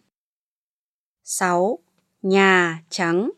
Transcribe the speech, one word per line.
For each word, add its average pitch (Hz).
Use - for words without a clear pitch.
Sáu, 185
nhà 185
trắng. 180